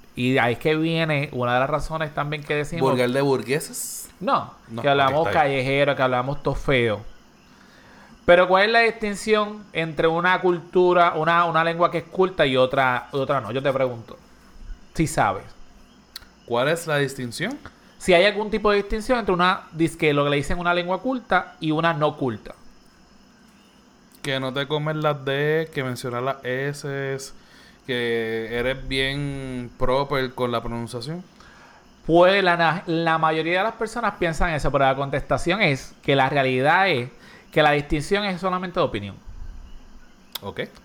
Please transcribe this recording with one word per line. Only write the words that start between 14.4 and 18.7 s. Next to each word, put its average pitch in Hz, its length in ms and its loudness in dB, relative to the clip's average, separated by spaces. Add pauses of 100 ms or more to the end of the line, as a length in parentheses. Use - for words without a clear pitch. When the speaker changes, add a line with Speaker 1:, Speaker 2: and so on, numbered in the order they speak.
Speaker 1:
si 160 140 0
sabes. 101 360 0 (1040)
Speaker 2:
¿Cuál 120 220 0
es 165 180 -2
la 147 120 0
distinción? 139 600 -4 (400)
Speaker 1:
Si 180 160 4
hay 175 100 8
algún 208 260 0
tipo 208 200 2